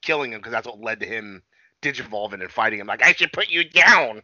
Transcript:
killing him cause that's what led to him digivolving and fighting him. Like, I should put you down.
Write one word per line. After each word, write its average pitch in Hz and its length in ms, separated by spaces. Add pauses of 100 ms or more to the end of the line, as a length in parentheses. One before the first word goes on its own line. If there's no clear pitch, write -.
killing 147 320
him 110 80
cause 110 100
that's 113 160
what 113 140
led 110 200
to 107 40
him 101 380 (380)
digivolving 107 600
and 92 100
fighting 110 280
him. 101 80
Like, 104 160
I 160 100
should 170 200
put - 160
you 170 200
down. 165 540